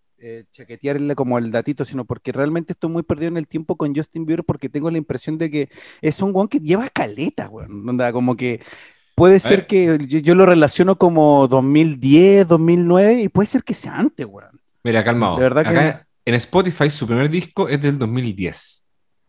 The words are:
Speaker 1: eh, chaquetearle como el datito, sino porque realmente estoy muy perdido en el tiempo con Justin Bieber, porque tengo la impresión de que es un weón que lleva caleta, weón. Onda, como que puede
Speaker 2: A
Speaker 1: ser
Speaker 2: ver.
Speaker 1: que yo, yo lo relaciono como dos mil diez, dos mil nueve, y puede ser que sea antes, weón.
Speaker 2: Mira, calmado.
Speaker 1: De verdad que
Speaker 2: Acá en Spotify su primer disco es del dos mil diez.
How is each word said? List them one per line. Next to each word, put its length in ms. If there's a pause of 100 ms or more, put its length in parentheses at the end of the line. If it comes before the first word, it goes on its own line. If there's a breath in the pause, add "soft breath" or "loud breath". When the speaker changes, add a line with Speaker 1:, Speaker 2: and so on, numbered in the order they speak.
(180)
Speaker 1:
eh, 340
chaquetearle 640
como 220
el 120
datito, 340
sino 200
porque 260
realmente 440
estoy 160
muy 120
perdido 260
en 100
el 100
tiempo 280
con 160
Justin 320
Bieber, 200
porque 240
tengo 200
la 100
impresión 380
de 140
que 180 (320 loud breath)
es 220
un 100
weón 160
que 120
lleva 300
caleta, 580
weón. 400
Onda, 240
como 240
que 240 (560 loud breath)
puede 200
Speaker 2:
A 40
Speaker 1:
ser 220
Speaker 2:
ver. 40
Speaker 1:
que 400
yo, 140
yo 160
lo 100
relaciono 500
como 520
dos 160
mil 340
diez, 480
dos 140
mil 260
nueve, 360
y 60
puede 180
ser 180
que 100
sea 240
antes, 320
weón. 300 (240)
Speaker 2:
Mira, 180
calmado. 340
Speaker 1:
De 60
verdad 220
que 60
Speaker 2:
Acá 360 (180)
en 100
Spotify 560
su 160
primer 240
disco 380
es 140
del 160
dos 100
mil 280
diez. 500 (420)